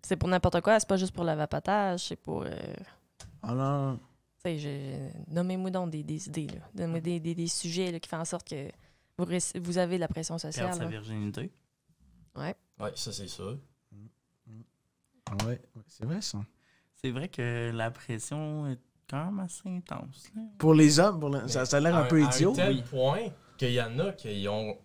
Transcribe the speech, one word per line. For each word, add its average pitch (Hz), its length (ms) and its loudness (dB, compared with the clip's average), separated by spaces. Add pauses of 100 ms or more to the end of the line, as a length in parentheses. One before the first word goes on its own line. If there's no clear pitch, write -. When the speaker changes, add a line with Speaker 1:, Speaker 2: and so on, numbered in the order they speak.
Speaker 1:
c'est 185 140 0
pour 185 120 0
n'importe 180 340 4
quoi, 214 180 6
c'est - 80 -4
pas 196 80 4
juste 185 180 0
pour 170 80 -4
le 165 120 2
vapotage, 180 720 -2
c'est 165 80 -8
pour, 80 260 -6
euh, - 80 -6 (920)
Speaker 2:
Ah 120 100 -4
non. 135 460 0 (440)
Speaker 1:
tu 180 60 -2
sais, 160 80 -4
je... 143 720 -8
nommez-moi 185 380 0
donc 180 200 -2
des, 151 120 -6
des 156 240 -6
idées, 147 220 -4
là. - 60 -10 (200)
Donnez-moi 165 240 -2
des, 170 220 -2
des, 170 160 -2
des 170 100 -2
sujets, 175 460 -2
là, 165 80 -6
qui - 80 -14
font 165 100 -6
en 165 60 -4
sorte - 240 -6
que 143 200 -8 (480)
vous 180 80 0
ré-, 175 140 0 (220)
vous 175 180 -2
avez 175 160 2
de 180 60 0
la 160 80 -2
pression 165 300 -6
sociale, 156 280 -4
Speaker 3:
Perdre 180 120 -4
sa 165 60 -4
Speaker 1:
là. 165 60 -4
Speaker 3:
virginité. 107 640 -6 (800)
Speaker 1:
Ouais. 156 220 -8 (240)
Speaker 4:
Ouais, 104 160 -4
ça, 107 160 -8
c'est 95 160 -10
ça. - 160 -12 (1900)
Speaker 2:
Ouais, 101 160 -2
ouais, 117 140 -4 (280)
c'est - 160 -12
vrai, 165 160 -4
ça. - 180 -6 (640)
Speaker 3:
C'est 131 100 -2
vrai 135 180 -6
que 120 460 -4
la 113 160 -2
pression 147 800 -6
est 127 100 -4 (320)
quand 143 160 -4
même 202 140 -4
assez 185 280 -8
intense, - 680 -10
là. 220 80 -10 (160)
Speaker 2:
Pour 156 160 8
les 151 260 10
hommes, 185 200 6
pour 147 100 -2
le, 135 120 0
Speaker 4:
Mais 131 60 -6
Speaker 2:
ça, 131 180 0
ça 143 120 2
a - 20 6
l'air 170 160 6
Speaker 4:
à 156 80 6
Speaker 2:
un - 20 2
peu 156 180 6
Speaker 4:
à 139 100 6
Speaker 2:
idiot. 185 180 6
Speaker 4:
un - 20 0
tel 180 220 4
Speaker 3:
Oui. 120 60 -2
Speaker 4:
point 131 360 2 (400)
qu'il 123 140 0
y 120 100 2
en 117 160 -4
a 190 140 0
qui 101 360 -4
ont 107 360 -2